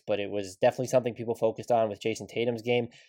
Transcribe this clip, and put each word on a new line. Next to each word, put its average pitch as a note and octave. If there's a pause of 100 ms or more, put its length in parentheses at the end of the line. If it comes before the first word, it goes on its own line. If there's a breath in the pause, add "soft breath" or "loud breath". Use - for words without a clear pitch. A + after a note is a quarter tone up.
but G#2
it G2+
was G2
definitely B2
something A#2+
people A#2
focused A2+
on A2+
with G#2
Jason G#2+
Tatum's A#2
game. A#2+ (200 soft breath)